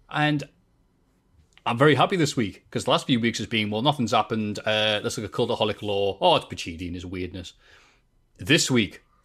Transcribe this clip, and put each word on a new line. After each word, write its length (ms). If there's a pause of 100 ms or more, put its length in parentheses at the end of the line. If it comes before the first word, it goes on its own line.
(120)
And 320 (1200)
I'm 140
very 160
happy 220
this 200
week, 320
'cause 140
the 80
last 160
few 120
weeks 200
has 80
been, 240
"Well, 100
nothing's 300
happened, 560
uh, 360
let's 140
look 80
at 60
Cultaholic 500
lore. 400
Oh, 140
it's 100
Pacitti 400
and 80
his 100
weirdness." 500 (840)
This 320
week, 320 (240)